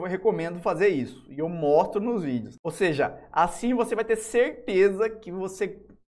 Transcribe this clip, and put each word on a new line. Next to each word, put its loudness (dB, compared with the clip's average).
recomendo -2
fazer 2
isso, -4
e -10
eu -2
mostro 4
nos -2
vídeos. -4
Ou -4
seja, 0
assim 0
você 0
vai -2
ter 0
certeza 2
que -12
você -6